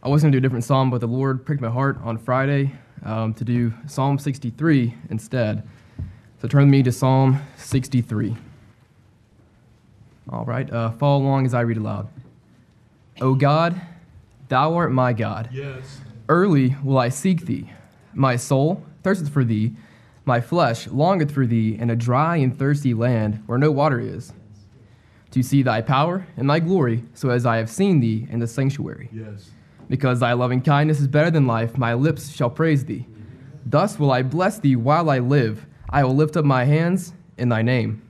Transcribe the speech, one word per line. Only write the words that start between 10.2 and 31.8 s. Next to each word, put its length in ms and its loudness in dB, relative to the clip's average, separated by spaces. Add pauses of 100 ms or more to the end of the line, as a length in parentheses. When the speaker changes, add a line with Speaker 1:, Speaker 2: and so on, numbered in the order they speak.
Speaker 1:
All 160 -8
right, 260 -6
uh, 200 -4
follow 320 0
along 240 0
as 80 -2
I 60 2
read 160 -2
aloud. 300 -6 (1120)
"O 140 2
God, 480 2 (640)
thou 280 2
art 160 0
my 200 2
God. 400 -4
Speaker 2:
Yes. 500 -14 (280)
Speaker 1:
Early 540 4
will 160 2
I 100 2
seek 380 -2
thee. 240 -6 (420)
My 220 2
soul 480 0 (180)
thirsteth 280 -2
for 140 2
thee. 300 0 (500)
My 160 2
flesh 480 -2
longeth 440 0
for 160 0
thee 320 0
in 100 -2
a 60 0
dry 400 0
and 200 2
thirsty 380 0
land 540 0
where 100 -2
no 140 4
water 280 0
is, 340 -10 (1000)
to 100 0
see 220 2
thy 180 0
power 460 0 (100)
and 100 -2
thy 120 2
glory, 460 0 (100)
so 160 -2
as 120 0
I 140 2
have 140 -4
seen 300 2
thee 280 -2
in 100 -6
the 80 -2
sanctuary. 640 -4
Speaker 2:
Yes. 380 -16 (380)
Speaker 1:
Because 320 0
thy 140 2
loving 300 0
kindness 360 4
is 80 2
better 220 2
than 160 4
life, 320 -2
my 160 0